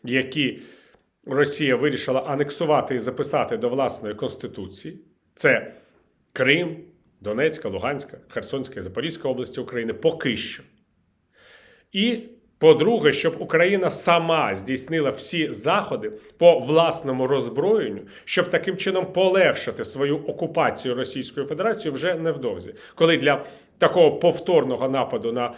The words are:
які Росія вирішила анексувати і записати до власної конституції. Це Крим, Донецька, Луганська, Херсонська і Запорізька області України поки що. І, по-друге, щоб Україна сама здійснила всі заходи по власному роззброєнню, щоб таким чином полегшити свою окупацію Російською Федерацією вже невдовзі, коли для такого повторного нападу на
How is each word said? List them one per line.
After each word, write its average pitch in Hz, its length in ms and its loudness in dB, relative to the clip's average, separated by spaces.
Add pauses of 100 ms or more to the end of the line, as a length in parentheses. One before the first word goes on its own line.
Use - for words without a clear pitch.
які 131 540 0 (680)
Росія 139 500 0
вирішила 127 440 -2
анексувати 143 720 0
і 120 40 -2
записати 127 580 -2
до 117 120 -2
власної 120 460 -4
конституції. 110 840 -10 (340)
Це 127 380 2 (600)
Крим, 156 440 2 (440)
Донецька, 113 480 -2
Луганська, 104 500 -6 (100)
Херсонська 127 520 -8
і - 20 -10
Запорізька 131 460 -6
області 123 320 -6
України 117 320 -6
поки - 440 0
що. - 260 -12 (1300)
І, 226 260 2 (400)
по-друге, 156 540 6
щоб - 260 -2
Україна 175 520 2
сама 165 640 2
здійснила 131 560 -2
всі 156 420 -4
заходи 113 600 -2 (260)
по 170 200 8
власному 135 680 2
роззброєнню, 131 720 0 (240)
щоб 180 260 0
таким 180 260 0
чином 185 360 -2
полегшити 180 720 2
свою 143 320 -2
окупацію 147 800 -2
Російською 131 520 -6
Федерацією 160 480 -4
вже 165 200 -2
невдовзі, 131 600 -6 (200)
коли 165 220 4
для 123 280 2 (340)
такого - 400 6
повторного 131 720 2
нападу 120 440 -2
на 120 260 -2